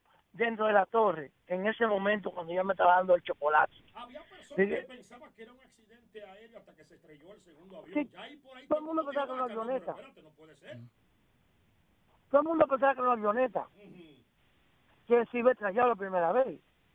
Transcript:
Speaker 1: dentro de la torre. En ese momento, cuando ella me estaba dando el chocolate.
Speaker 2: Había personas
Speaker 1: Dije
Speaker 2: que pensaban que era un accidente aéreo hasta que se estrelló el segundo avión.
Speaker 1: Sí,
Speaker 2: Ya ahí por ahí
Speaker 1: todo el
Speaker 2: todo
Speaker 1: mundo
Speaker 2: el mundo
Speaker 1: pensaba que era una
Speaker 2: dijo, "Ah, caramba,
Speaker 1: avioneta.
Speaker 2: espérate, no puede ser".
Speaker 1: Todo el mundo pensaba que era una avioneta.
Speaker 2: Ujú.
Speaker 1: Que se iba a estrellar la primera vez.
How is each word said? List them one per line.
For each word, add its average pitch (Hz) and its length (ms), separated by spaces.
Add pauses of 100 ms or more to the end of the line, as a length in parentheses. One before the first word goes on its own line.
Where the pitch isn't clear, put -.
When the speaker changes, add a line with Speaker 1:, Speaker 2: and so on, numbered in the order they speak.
(320)
Speaker 1:
dentro 214 340
de 214 80
la 190 120
torre. 180 460 (160)
En 185 180
ese 220 220
momento, 202 420
cuando 165 220
ella 185 100
me 190 120
estaba 180 240
dando 185 180
el 170 60
chocolate. 151 520 (200)
Speaker 2:
Había 247 280
personas 330 340
Speaker 1:
Dije 208 240
Speaker 2:
que - 140
pensaban 247 400
que 226 80
era 214 100
un - 80
accidente 220 640
aéreo 214 340
hasta 175 180
que 156 80
se 160 100
estrelló 156 380
el 214 80
segundo 175 380
avión. 151 160
Speaker 1:
Sí, 294 180
Speaker 2:
Ya 175 100
ahí 254 140
por 262 200
ahí 262 120
Speaker 1:
todo 311 100
el - 20
Speaker 2:
todo - 20
Speaker 1:
mundo 320 200
Speaker 2:
el 269 40
mundo 285 40
Speaker 1:
pensaba 277 160
que 262 80
era 254 100
una 247 40
Speaker 2:
dijo, 220 120
"Ah, 226 60
caramba, 247 60
Speaker 1:
avioneta. 190 200
Speaker 2:
espérate, - 300
no 151 140
puede 156 180
ser". 160 240 (1500)
Speaker 1:
Todo 269 120
el 302 60
mundo 320 200
pensaba 269 260
que 254 60
era 254 100
una 240 80
avioneta. 208 480 (100)
Speaker 2:
Ujú. 180 360 (920)
Speaker 1:
Que 233 200
se 240 120
iba 240 120
a - 20
estrellar 208 360
la 247 80
primera 185 360
vez. 226 280 (340)